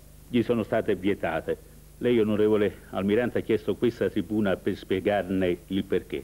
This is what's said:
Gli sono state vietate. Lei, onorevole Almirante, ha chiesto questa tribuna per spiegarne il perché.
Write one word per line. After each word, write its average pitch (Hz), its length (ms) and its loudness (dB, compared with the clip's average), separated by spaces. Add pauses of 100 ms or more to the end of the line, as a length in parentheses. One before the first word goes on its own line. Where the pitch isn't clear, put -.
(300)
Gli 123 140 2
sono 117 200 0
state 110 320 0
vietate. 85 640 -2 (400)
Lei, 123 200 2
onorevole 107 580 2 (160)
Almirante, 101 480 0
ha - 20 -2
chiesto 104 340 0
questa 113 320 0
tribuna 101 480 0
per 95 220 -4
spiegarne 95 800 0 (100)
il 98 160 -2
perché. 87 400 -4